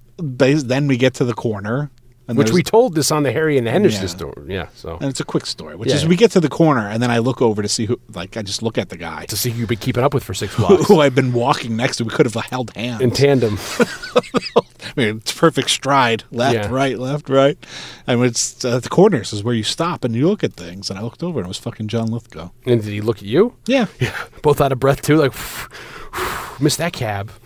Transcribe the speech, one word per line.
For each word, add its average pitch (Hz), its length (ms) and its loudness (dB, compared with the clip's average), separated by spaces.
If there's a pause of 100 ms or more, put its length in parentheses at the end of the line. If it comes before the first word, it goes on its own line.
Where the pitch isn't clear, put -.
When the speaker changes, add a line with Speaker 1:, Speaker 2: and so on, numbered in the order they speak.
(200)
Speaker 1:
bas-, 139 460 2
then 131 220 0
we 135 100 2
get 127 180 2
to 135 100 -2
the 120 100 0
corner. 113 560 -4 (380)
And 233 80 -4
Speaker 2:
Which - 120 4
Speaker 1:
there's 117 80 4
Speaker 2:
we 175 80 2
told 220 320 4
this 156 160 2
on 151 100 2
the 131 80 2
Harry 151 260 2
and 120 80 4
the 113 60 0
Henderson 135 320 4
Speaker 1:
Yeah. 95 60 -2
Speaker 2:
story. 80 260 -10 (140)
Yeah, 90 260 -6
so. 82 260 -12
Speaker 1:
And - 80 -6
it's 135 120 -6
a 143 40 -6
quick - 220 -4
story, 80 300 -12
which 110 140 -2
Speaker 2:
Yeah, 143 40 2
Speaker 1:
is 143 80 2
Speaker 2:
yeah. 160 60 2
Speaker 1:
we 180 80 6
get 220 160 6
to 185 80 4
the 151 80 4
corner, 147 400 4
and 110 120 -2
then 123 80 2
I 117 100 2
look 123 220 0
over 107 220 2
to 101 60 -4
see 113 180 -2
who, 120 140 -2 (160)
like, 85 200 -10
I 110 60 -6
just 98 220 -6
look 113 140 -4
at 98 100 -2
the 90 80 -14
guy. 82 300 -12
Speaker 2:
To 104 100 -8
see 120 140 -4
who 113 100 -6
you've 113 80 -4
been 117 100 -2
keeping 120 240 -2
up 139 100 2
with 123 120 -2
for - 100 -10
six 101 200 -6
Speaker 1:
<laughs> - 20 -12
Who, 107 100 2
Speaker 2:
blocks. 156 220 6
Speaker 1:
who 196 100 8
I've 139 160 4
been 127 180 2
walking 120 440 0
next 123 220 -2
to. 120 60 -2
We 110 60 -4
could 143 160 4
have 110 80 -4
held 117 400 -6
hands. 117 260 -6
Speaker 2:
In 123 120 2
tandem. 123 520 2
Speaker 1:
<laughs> - 140 -6 (400)
I - 800 -2
mean, 110 220 0
it's - 200 -8
perfect 147 320 2
stride. 127 600 2
Left, 120 220 2
Speaker 2:
Yeah. 104 140 -2
Speaker 1:
right, 131 300 -2
left, 135 300 -6
right. 135 280 4 (520)
And 123 160 4
it's, - 400 -2
uh, 123 160 0
the - 80 -8
corners 190 440 4
is 104 120 -4
where 120 100 0
you 110 80 0
stop 165 420 -4
and 113 120 -2
you 139 120 2
look 208 140 0
at 117 120 -2
things. 92 360 -12
And 98 80 -8
I 101 40 -10
looked 117 200 -10
over 170 180 -6
and 90 60 -6
it - 20 -8
was 95 100 -8
fucking - 300 -10
John 113 200 -2
Lithgow. 110 420 -8 (140)
Speaker 2:
And 117 180 2
did 104 100 -8
he 104 80 -6
look 110 180 -2
at - 60 -18
you? 156 300 2 (120)
Speaker 1:
Yeah. 240 260 2
Speaker 2:
<laughs> - 80 -12
Yeah. - 160 -2 (260)
Both 147 180 4
out 139 120 2
of 123 80 -2
breath, 135 220 2
too? 151 140 4
Like, 143 180 4
<laughs> - 600 -14 (640)
Missed 143 200 0
that 170 160 -4
cab. 104 360 -4 (160)